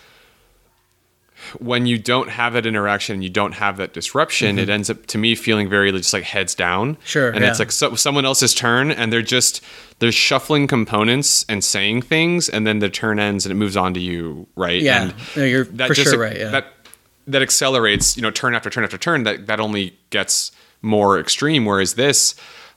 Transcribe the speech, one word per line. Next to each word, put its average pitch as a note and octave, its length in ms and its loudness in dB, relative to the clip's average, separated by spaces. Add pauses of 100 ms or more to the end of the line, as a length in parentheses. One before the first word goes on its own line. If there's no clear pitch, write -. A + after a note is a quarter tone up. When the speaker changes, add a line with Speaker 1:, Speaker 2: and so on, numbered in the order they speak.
(1600)
Speaker 1:
when B2 280 0
you A#2+ 120 2
don't B2 300 0
have A#2+ 240 -2
that A#2 140 0
interaction, G2+ 560 -2
you F#2 80 -6
don't G2 220 0
have G2+ 260 -2
that F#2 160 -6
disruption, A#2+ 640 0
Speaker 2:
Mm-hmm. F#2+ 60 0
Speaker 1:
it F#2+ 60 0
ends G#2 220 -2
up, - 160 -8
to - 120 -6
me, A2+ 160 2
feeling G#2+ 340 0
very G2 240 2
just, F#2 200 -2
like, G2 120 -2
heads F#2+ 300 -4
down. F#2+ 500 0
Speaker 2:
Sure, C3 260 0
Speaker 1:
And A2 120 0
it's A2 160 2
Speaker 2:
yeah. A2 60 0
Speaker 1:
like, - 80 -4
so, B2 220 0
someone C#3 320 0
else's B2+ 280 2
turn, B2 360 2
and A#2 220 -2
they're A#2 100 2
just, - 400 0 (360)
they're A#2 140 4
shuffling C#3+ 540 2
components A#2 840 2
and G#2 160 -2
saying G#2+ 380 0
things, E3 460 0
and G#2+ 180 0
then G#2+ 120 2
the G2+ 120 0
turn G#2+ 280 -2
ends G2+ 260 0
and G2 60 -4
it F#2 60 -2
moves G2+ 220 0
on F#2 160 0
to F2+ 60 -4
you, E2+ 460 -6 (100)
right? F2+ 260 0
Speaker 2:
Yeah. B2 220 2
Speaker 1:
And F#2+ 100 -6 (220)
Speaker 2:
No, C#3+ 80 0
you're B2+ 200 2
Speaker 1:
that B2+ 240 -4
Speaker 2:
for D3+ 60 4
Speaker 1:
just C#3 160 4
Speaker 2:
sure A#2+ 140 2
Speaker 1:
ac-, G#2+ 100 -4
Speaker 2:
right, F#2+ 60 -8
yeah. G#2+ 100 -4
Speaker 1:
that, - 160 -2 (600)
that C#3 160 2
accelerates, B2 760 2
you B2+ 60 -4
know, A2 80 0
turn A#2+ 240 -2
after A2 160 -2
turn A#2 140 -2
after - 140 -6
turn, D#3 260 0
that, G2+ 220 -2
that G#2+ 140 -2
only G#2 360 -4 (140)
gets - 400 -2 (300)
more G#2 400 4
extreme. C#3+ 440 0
Whereas G2 300 0
this, C3 400 2 (420)